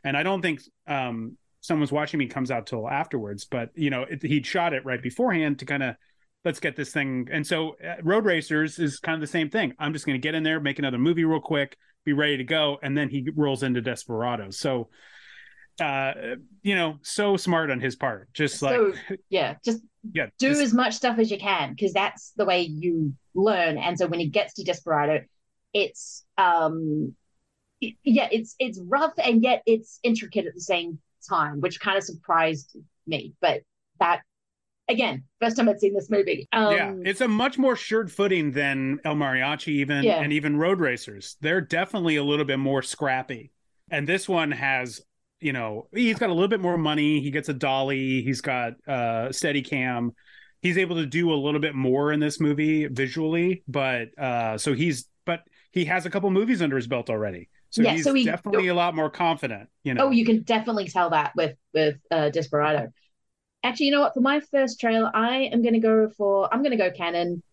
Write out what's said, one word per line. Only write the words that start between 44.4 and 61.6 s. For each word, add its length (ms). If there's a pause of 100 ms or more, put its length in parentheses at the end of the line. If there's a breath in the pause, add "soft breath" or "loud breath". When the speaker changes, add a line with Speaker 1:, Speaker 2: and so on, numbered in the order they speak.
Speaker 1:
has, 500 (400)
you 120
know, 420
he's 240
got 120
a 20
little 160
bit 120
more 180
money. 420
He 100
gets 180
a 60
dolly. 680
He's 180
got, 340 (120)
uh, 440
Steadicam. 800 (500 soft breath)
He's 180
able 180
to 100
do 260
a 20
little 260
bit 140
more 380
in 80
this 200
movie 460
visually, 800
but, 520
uh, 400
so 140
he's, 360 (160)
but 180 (300 soft breath)
he 140
has 200
a 40
couple 200
movies 320
under 140
his 100
belt 240
already. 380 (220)
So 120
Speaker 2:
Yeah, 120
Speaker 1:
he's 100
Speaker 2:
so 100
he 100
Speaker 1:
definitely 440
a 60
lot 200
more 160
confident, 580 (140)
you 120
know. 120
Speaker 2:
Oh, 40
you 160
can 160
definitely 460
tell 220
that 240
with, 220 (180)